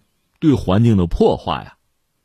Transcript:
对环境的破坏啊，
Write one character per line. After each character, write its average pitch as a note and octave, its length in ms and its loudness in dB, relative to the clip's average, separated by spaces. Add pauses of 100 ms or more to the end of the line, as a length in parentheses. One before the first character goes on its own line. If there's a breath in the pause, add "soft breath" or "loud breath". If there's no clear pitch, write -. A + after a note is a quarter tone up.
(380)
对 D3+ 160 2
环 F#2 280 0
境 A#2 140 4
的 F2 100 0
破 - 300 0
坏 C2 280 -8
啊， - 120 -20 (480)